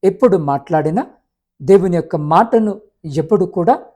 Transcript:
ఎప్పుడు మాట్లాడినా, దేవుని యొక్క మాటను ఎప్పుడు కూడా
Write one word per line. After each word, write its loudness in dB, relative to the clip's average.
ఎప్పుడు 2
మాట్లాడినా, -2
దేవుని 2
యొక్క -4
మాటను 0
ఎప్పుడు -2
కూడా -2